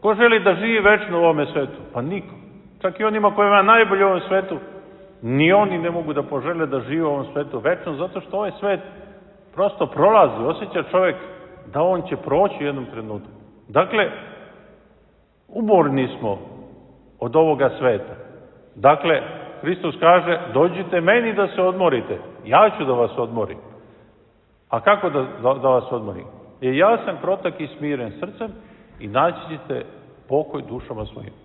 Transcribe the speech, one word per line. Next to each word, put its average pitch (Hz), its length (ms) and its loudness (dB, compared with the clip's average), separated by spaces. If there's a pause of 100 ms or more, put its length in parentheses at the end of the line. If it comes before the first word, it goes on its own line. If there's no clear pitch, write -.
Ko 214 120 4
želi 226 260 6
da 190 140 4
živi 220 260 0
večno 202 400 2
u 170 40 4
ovome 156 220 4
svetu? 139 340 -6 (140)
Pa 120 80 -6
niko. 175 340 -8 (460)
Čak 185 180 -4
i 208 40 -4
onima 214 320 2
kojima 202 220 4
je 190 60 6
najbolje 196 420 6
u - 20 6
ovom 185 200 2
svetu, 190 300 -2 (640)
ni 139 320 2
oni 196 240 4
ne 170 140 -4
mogu 160 220 -6
da 139 100 -4
požele 151 420 -4
da 135 140 -4
žive 139 240 -4
u 156 60 0
ovom 139 240 -4
svetu 139 260 -6
večno, 165 340 -2
zato 151 280 -8
što - 160 -8
ovaj 202 220 -4
svet 196 200 -2 (760)
prosto 190 320 0
prolazi. 151 600 4
Osjeća 160 460 -4
čovek 180 240 2 (580)
da 143 80 -2
on 180 200 0
će 151 140 -8
proći 190 460 0
u 147 40 -4
jednom 139 200 -6
trenutku. 110 440 -12 (380)
Dakle, 185 420 2 (1400)
umorni 156 600 2 (120)
smo 101 180 -4 (840)
od 120 160 -4
ovoga 147 340 4 (100)
sveta. 131 340 0 (640)
Dakle, 143 460 4 (400)
Hristos 175 380 -4
kaže: 170 400 4 (140)
"Dođite 175 480 0
meni 220 320 2
da 196 140 0
se 185 140 -4
odmorite, 170 560 0 (280)
ja 131 320 6
ću 151 80 -6
da 131 80 0
vas 120 240 0
odmorim." 113 400 -6 (1120)
A 117 100 -2
kako 202 300 2
da, 139 160 -2 (180)
da, 127 100 4
da 135 160 0
vas 127 220 2
odmorim? 104 340 -8 (360)
"Jer 131 120 -2
ja 196 320 4
sam 185 160 -8
krotak 180 400 -4
i 147 60 -10 (100)
smiren 135 420 -6
srcem 208 320 -10 (480)
i 107 80 -14
naći 147 320 0 (100)
ćete 143 360 -10 (440)
pokoj 151 320 -2
dušama 110 440 -12
svojim." 101 280 -18 (120)